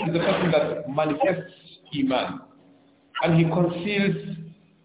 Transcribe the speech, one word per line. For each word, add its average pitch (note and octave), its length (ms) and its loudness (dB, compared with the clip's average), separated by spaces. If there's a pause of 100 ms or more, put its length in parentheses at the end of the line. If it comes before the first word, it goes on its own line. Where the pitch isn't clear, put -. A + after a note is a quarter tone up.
is E3 60 -2
the E3 80 0
person F3+ 320 0
that - 360 0
manifests D3+ 640 -2 (460)
iman A#2 420 0 (840)
and E3 140 4
he E3 60 6
conceals F3+ 720 0 (680)